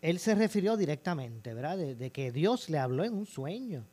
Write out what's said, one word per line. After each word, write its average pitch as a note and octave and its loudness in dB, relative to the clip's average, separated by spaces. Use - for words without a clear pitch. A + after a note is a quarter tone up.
él E3+ 2
se G#3+ 4
refirió G#3 4
directamente, C#3 -2
¿verdad? C#3+ -4
De, C#3+ -4
de B2+ -6
que C3 -4
Dios F#3+ 2
le D#3 2
habló C3 2
en A#3 -4
un G#3 -4
sueño. E3 -8